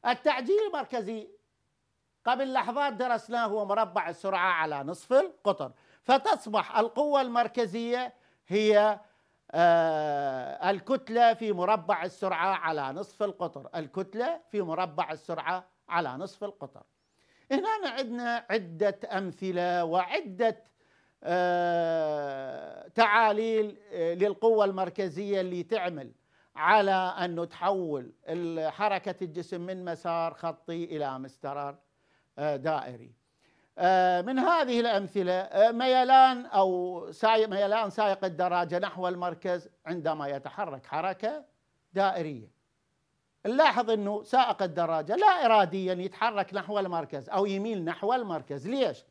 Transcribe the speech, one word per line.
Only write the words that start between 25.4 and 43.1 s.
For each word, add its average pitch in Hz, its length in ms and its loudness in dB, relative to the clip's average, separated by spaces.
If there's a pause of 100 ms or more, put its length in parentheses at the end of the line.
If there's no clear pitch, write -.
اللي 180 220 -4
تعمل 170 480 -4 (440)
على 196 360 6
أنه 180 540 -2
تحول 170 680 -4 (160)
ال-، 160 440 -4
حركة 196 500 -2
الجسم 175 400 -10
من 180 240 -10
مسار 165 480 -4
خطي 170 500 -8
إلى 147 360 -6
مسار، 143 560 -10 (640)
آه، 147 160 -2
دائري. 127 560 -6 (680)
آه، 180 440 4
من 254 180 -2
هذه 277 400 2
الأمثلة، 202 540 0
آه، 190 380 4
ميلان 254 760 6
أو 180 560 0 (100)
ساي-، 220 360 4
ميلان 202 420 0
سائق 196 360 0
الدراجة 175 540 0
نحو 185 280 -4
المركز 180 600 -4 (160)
عندما 156 420 -4
يتحرك 143 580 -8
حركة 190 600 -6 (480)
دائرية. 175 580 -2 (960)